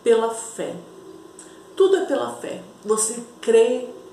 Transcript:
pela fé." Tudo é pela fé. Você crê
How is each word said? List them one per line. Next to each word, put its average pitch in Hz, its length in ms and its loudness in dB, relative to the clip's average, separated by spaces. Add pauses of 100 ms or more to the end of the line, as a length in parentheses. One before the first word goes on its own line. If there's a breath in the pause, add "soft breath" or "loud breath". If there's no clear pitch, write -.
pela 226 300 2
fé." - 420 -10 (1000 loud breath)
Tudo 381 220 4
é - 80 -2
pela - 280 -4
fé. - 280 -12 (240)
Você 214 360 -2 (200)
crê 240 480 4 (240)